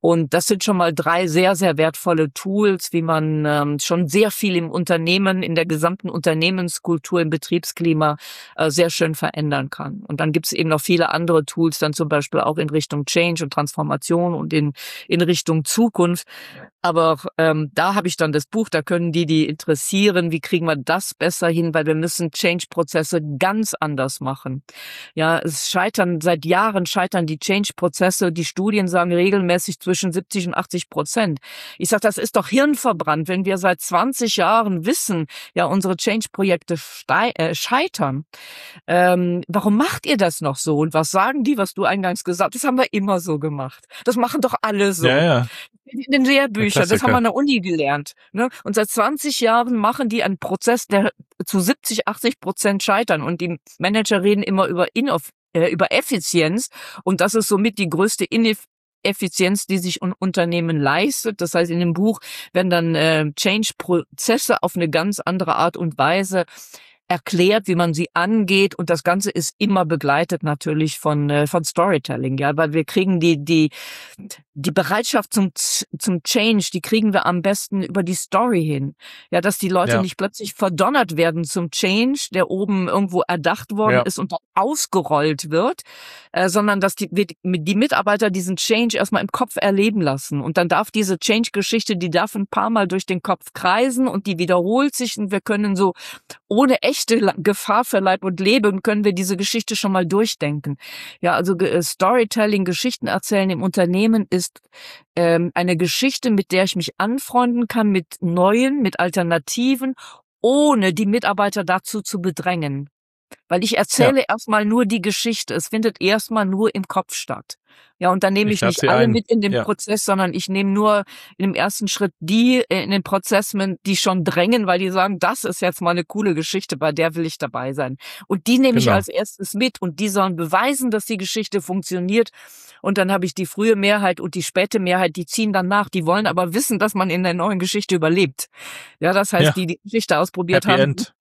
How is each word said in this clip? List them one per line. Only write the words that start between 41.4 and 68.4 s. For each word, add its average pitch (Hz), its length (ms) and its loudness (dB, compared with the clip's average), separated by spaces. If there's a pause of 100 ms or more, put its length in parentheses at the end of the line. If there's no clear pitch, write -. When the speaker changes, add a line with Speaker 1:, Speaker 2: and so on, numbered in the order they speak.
Speaker 1:
die, 269 140 2
was 196 160 -2
du 190 120 -2
eingangs 190 380 0
gesagt 175 320 0
hast? - 80 -6
Das 294 40 2
haben 254 100 2
wir 254 160 2
immer 196 260 0
so 165 200 -4
gemacht. 143 460 -8 (180)
Das 240 140 2
machen 247 240 0
doch 247 200 0
alle 202 320 2
so. 160 140 2
Speaker 2:
Ja, 147 160 4
ja. 127 240 2 (400)
Speaker 1:
In 262 240 -6
den 269 140 4
Lehrbüchern, 226 600 2
Speaker 2:
Der 214 100 2
Speaker 1:
das 269 60 -2
haben - 100 4
wir - 0 -
Speaker 2:
Klassiker. 254 40 4
Speaker 1:
an 240 80 2
der 214 100 2
Uni 277 260 2
gelernt, 147 520 -2 (180)
ne? 240 180 0 (140)
Und 208 100 -6
seit 214 160 0
zwanzig 262 500 -2
Jahren 240 360 2
machen 226 340 0
die 226 140 0
einen 196 160 -2
Prozess, - 480 0
der 202 240 2 (340)
zu 196 140 0
siebzig, 214 480 -2
achtzig - 320 -2
Prozent 196 420 -2
scheitern. 196 400 0
Und 160 180 -4
die 170 200 -6 (180)
Manager 202 460 0
reden 208 180 4
immer 190 240 2
über 175 300 0
Inoff-, 233 340 -2 (240)
äh, 170 180 2
über - 200 0
Effizienz. 185 800 0 (340)
Und 185 180 0
das 196 140 2
ist 220 120 2
somit 208 300 2
die 196 100 -2
größte 175 380 0
Ineffizienz, 202 1400 -2
die 190 100 0
sich 175 240 -4
ein 180 160 -4
Unternehmen 170 640 0
leistet. 196 580 0
Das 175 140 -4
heißt, 175 160 2
in 170 100 -2
dem 175 140 2
Buch 208 260 2 (320)
werden 185 200 0
dann, 170 240 2
äh, 156 380 2
Change-Prozesse - 1300 0
auf 175 120 -2
eine 170 140 0
ganz 180 300 -2
andere 180 360 -2
Art 170 220 0
und 165 200 -4
Weise 180 480 0 (640)
erklärt, 185 600 2
wie 185 80 2
man 170 180 2
sie 165 220 -2
angeht. 196 580 2